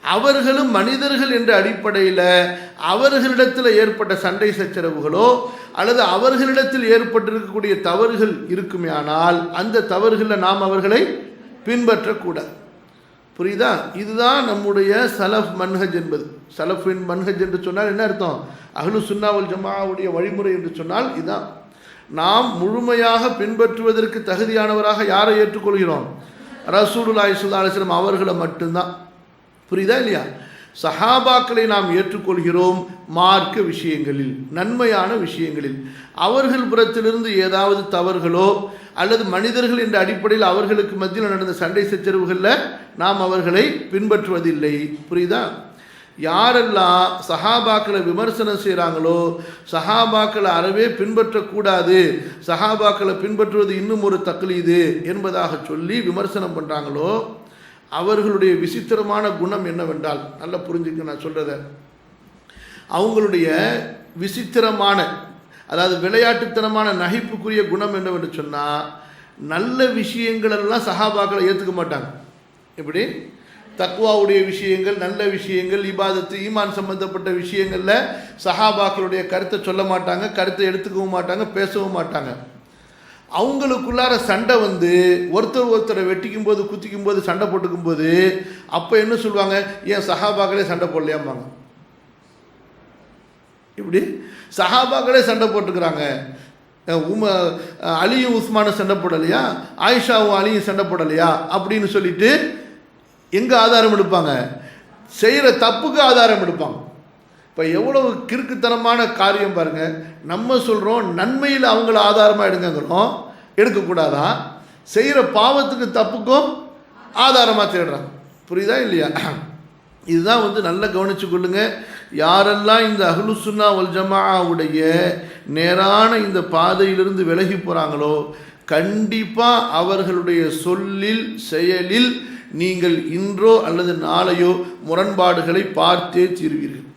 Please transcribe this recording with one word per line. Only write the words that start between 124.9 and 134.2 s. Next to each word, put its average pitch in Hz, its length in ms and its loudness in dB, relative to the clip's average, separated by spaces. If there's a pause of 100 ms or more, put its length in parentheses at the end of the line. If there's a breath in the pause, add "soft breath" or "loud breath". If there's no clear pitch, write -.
நேரான 190 720 4
இந்த 196 240 0
பாதையிலிருந்து 185 800 2
விலகி 175 300 2
போறாங்களோ, 151 800 -2 (340 loud breath)
கண்டிப்பா 220 1040 0
அவர்களுடைய 175 800 0
சொல்லில், 196 880 -2
செயலில் 185 920 0 (220 loud breath)
நீங்கள் 170 580 0
இன்றோ 202 540 2
அல்லது 175 300 -2
நாளையோ 175 720 2 (180 loud breath)